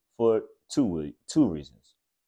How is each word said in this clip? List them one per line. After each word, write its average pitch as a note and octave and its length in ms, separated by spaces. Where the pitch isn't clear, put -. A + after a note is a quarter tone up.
for A2+ 280
two, E2 420
two D3 200
reasons. D2 480